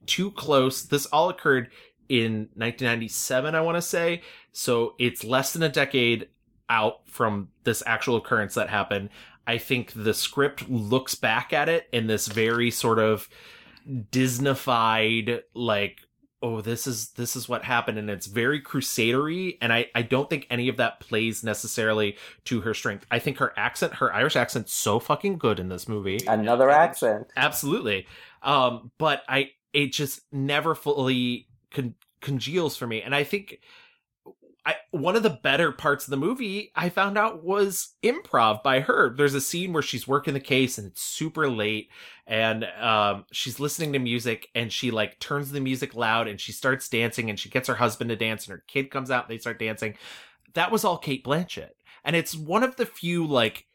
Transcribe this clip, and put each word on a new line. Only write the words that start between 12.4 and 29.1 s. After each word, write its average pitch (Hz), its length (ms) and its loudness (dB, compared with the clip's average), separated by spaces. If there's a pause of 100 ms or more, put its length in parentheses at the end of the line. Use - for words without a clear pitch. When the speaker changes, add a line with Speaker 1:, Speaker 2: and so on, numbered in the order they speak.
Speaker 1:
sort 113 260 2
of 107 300 2 (600)
Disneyfied, 120 1500 2 (120)
like, 104 460 0 (420)
"Oh, 113 180 -2
this 113 260 -6
is, 117 260 -4
this - 240 -6
is 120 120 -8
what 120 160 -2
happened," 117 340 -2
and 107 120 -6
it's 95 160 -8
very 120 340 0
crusadery, 143 1000 -2
and 117 120 2
I, 117 220 2
I 120 80 2
don't 135 260 0
think 143 220 -4
any 123 180 0
of 117 100 -2
that 117 220 0
plays 113 440 -2
necessarily 107 720 0 (280)
to 120 180 -2
her 110 120 -2
strength. 101 360 -6
I 117 80 2
think 139 200 -2
her 127 180 0
accent, 127 380 -2
her 120 180 0
Irish 123 240 2
accent's 120 360 -2
so 107 260 2
fucking 190 400 -2
good 110 220 2
in 92 80 -6
this 90 200 -8
movie. 101 380 -2
Speaker 2:
Another 117 440 4
accent. 135 680 4
Speaker 1:
Absolutely. 139 720 0 (360)
Um, 123 560 2
but 151 300 0